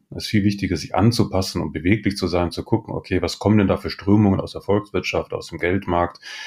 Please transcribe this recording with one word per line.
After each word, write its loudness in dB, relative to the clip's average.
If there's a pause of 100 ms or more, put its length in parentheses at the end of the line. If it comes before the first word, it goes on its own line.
Es -10
ist -10
viel 2
wichtiger, 0
sich -8
anzupassen 2
und -6
beweglich 0
zu -2
sein, 0
zu -8
gucken, -2
okay, -4
was -4
kommen 4
denn 6
da 2
für -8
Strömungen 4
aus -8
der -12
Volkswirtschaft, -2
aus -8
dem -10
Geldmarkt, 0 (280)